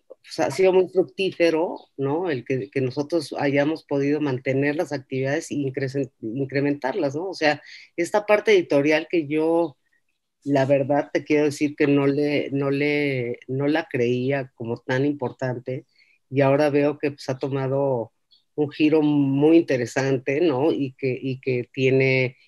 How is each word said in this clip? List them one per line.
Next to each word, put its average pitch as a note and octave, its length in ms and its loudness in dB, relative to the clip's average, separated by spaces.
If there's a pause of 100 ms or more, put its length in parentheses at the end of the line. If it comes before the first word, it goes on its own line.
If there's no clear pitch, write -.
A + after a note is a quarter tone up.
pues, - 320 -20
ha D3+ 140 -2
sido F#3+ 200 4
muy F#3 160 4
fructífero, F3+ 920 0 (160)
¿no? D3+ 340 -2
El B2 140 -4
que, C3 260 -4
que C#3 100 -4
nosotros D3 560 -4
hayamos C#3+ 460 0
podido C#3+ 380 -2
mantener C#3 560 -2
las D#3 160 -10
actividades C3+ 580 -6
e B2 60 -6
incresen-, C3+ 640 -4
incrementarlas, C3+ 960 -4
¿no? F#3 140 -6
O E3 40 -10
sea, D3 260 0 (360)
esta F#3+ 280 -2
parte G#3 280 2
editorial D#3 580 2
que E3 160 -2
yo, D#3+ 500 0 (680)
la C#3 200 2
verdad, C#3+ 480 0
te D#3 120 -2
quiero D3 220 2
decir D3 280 -2
que D3 140 0
no C#3+ 180 4
le, D3 460 0
no C#3 180 -2
le, C#3 800 -2
no C3+ 180 -2
la D#3 240 0
creía B2+ 640 -2
como A#2 220 -8
tan C3 280 -2
importante, B2+ 800 -6 (440)
y C3 120 0
ahora C#3 280 6
veo C#3+ 280 2
que, D3 120 -2
pues, - 180 -14
ha C3 120 -4
tomado C3+ 720 -2 (420)
un D3 160 -2
giro D#3 300 4
muy D3 560 4
interesante, C3+ 840 0
¿no? D3+ 300 2
Y C3+ 200 -2
que, B2+ 260 -4
y C3 220 -6
que B2 320 -4
tiene, C3 640 2 (120)